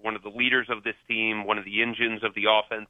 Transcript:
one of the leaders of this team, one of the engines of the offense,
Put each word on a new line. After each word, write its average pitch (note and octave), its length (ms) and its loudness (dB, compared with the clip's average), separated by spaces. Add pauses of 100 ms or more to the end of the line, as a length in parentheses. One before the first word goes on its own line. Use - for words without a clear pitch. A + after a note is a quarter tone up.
one A2 140 -2
of G2 80 -10
the G#2 60 -10
leaders B2 400 2
of A2 140 -4
this A2+ 120 -4 (100)
team, A2 380 -2
one G#2 140 0
of G2 80 -8
the G2+ 160 0
engines A2+ 420 0
of G#2+ 100 0
the G#2 160 -2
offense, G#2+ 400 2